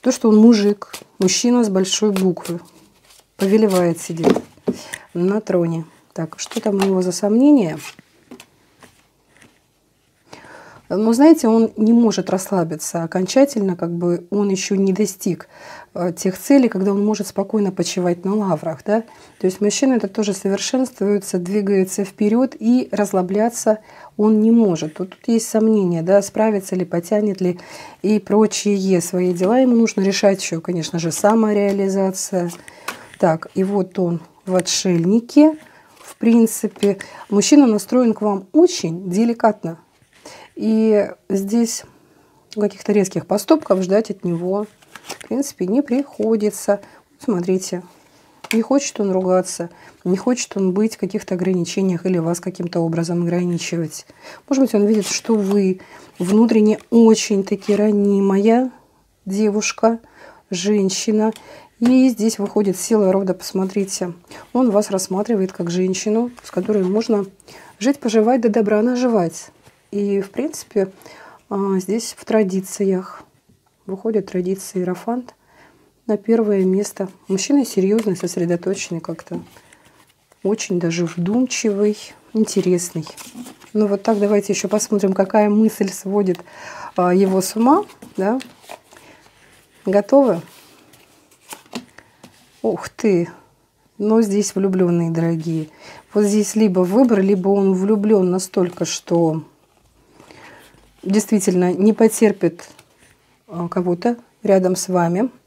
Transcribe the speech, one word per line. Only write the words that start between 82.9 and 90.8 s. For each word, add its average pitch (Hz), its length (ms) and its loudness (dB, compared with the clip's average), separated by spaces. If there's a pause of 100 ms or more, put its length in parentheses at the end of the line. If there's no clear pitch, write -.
Ну 214 160 0
вот 196 160 -2
так 220 160 0
давайте 202 320 0
еще 190 160 -4
посмотрим, 202 460 0
какая 208 360 2
мысль 208 400 2
сводит, 190 500 -2 (580)
а, 180 160 2
его 190 260 2
с 185 160 -6
ума, 269 300 2 (320)
да? 208 220 -2 (1500)
Готовы? 202 560 2 (2250)